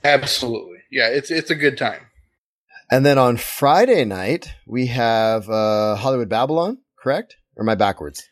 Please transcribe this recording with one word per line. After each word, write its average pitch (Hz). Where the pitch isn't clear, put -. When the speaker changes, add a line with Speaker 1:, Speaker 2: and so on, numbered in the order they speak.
Speaker 1:
Absolutely. 127
Yeah, 123
it's, 139
it's 160
a 160
good 143
time. 110
Speaker 2:
And 135
then 143
on 123
Friday 175
night, 101
we 127
have, 113
uh, 107
Hollywood 120
Babylon, 160
correct? 156
Or 110
am 110
I 110
backwards? 95